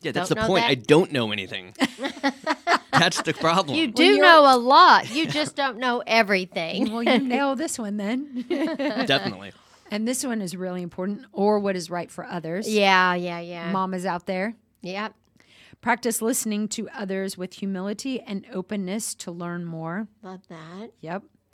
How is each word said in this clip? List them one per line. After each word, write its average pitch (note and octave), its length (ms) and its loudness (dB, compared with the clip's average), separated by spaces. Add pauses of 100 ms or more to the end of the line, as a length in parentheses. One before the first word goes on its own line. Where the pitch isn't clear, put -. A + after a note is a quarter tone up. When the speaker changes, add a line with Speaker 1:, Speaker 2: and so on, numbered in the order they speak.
Speaker 1:
Yeah, D3+ 120 -4
that's F#3 160 -2
Speaker 2:
Don't D#3+ 80 0
Speaker 1:
the A3 60 -2
Speaker 2:
know A3 40 2
Speaker 1:
point. F#3+ 200 2
Speaker 2:
that. - 40 2
Speaker 1:
I C#3 60 2
don't D3 340 4
know A#2 220 -2
anything. F#2+ 460 -8
Speaker 2:
<laughs> - 1120 -4
Speaker 1:
That's F3+ 300 2
the D#3 120 -2
problem. E3+ 420 0
Speaker 2:
You D#4+ 100 0
Speaker 3:
Well, A3+ 60 -6
Speaker 2:
do B3+ 120 4
Speaker 3:
you're G4 200 6
Speaker 2:
know D4+ 300 10
a - 20 6
lot. C4 540 8
You D4+ 160 -2
just C#4+ 300 -4
don't C4 220 -4
know B3 280 -2
everything. F#3+ 800 0
Speaker 3:
<laughs> G#3 40 -4
Well, A#3 100 -4
you B3 160 4
nail C4+ 380 -2
this D#4+ 240 -6
one G#3 160 -6
then. B3 500 -6
<laughs> - 20 -10
Speaker 1:
Definitely. C4 1040 -4 (380)
Speaker 3:
And G#3+ 180 -4
this B3+ 160 -4
one A#3 160 -4
is F#3 160 -8
really F3+ 260 -8
important. F#3 500 -8
Or G#3 260 2
what G3 180 -2
is F3 140 -10
right F3 200 -8
for - 140 -14
others. F3 440 -8
Speaker 2:
Yeah, F#3+ 460 4
yeah, F3 260 -6
yeah. E3+ 320 -10
Speaker 3:
Mamas F#3+ 340 -4
out F3 200 -6
there. F#3+ 280 -4 (280)
Speaker 2:
Yep. G3+ 320 -10 (680)
Speaker 3:
Practice A#3 420 -2
listening G#3+ 460 -2
to - 220 -8
others F#3+ 460 -6
with F3+ 180 -10
humility G3+ 680 -6
and G3 320 -10
openness F#3+ 640 -6
to - 160 -12
learn F3 320 -8
more. E3 440 -8 (140)
Speaker 2:
Love F#3 260 -18
that. E3+ 420 -16 (100)
Speaker 3:
Yep. F3 240 -8 (300)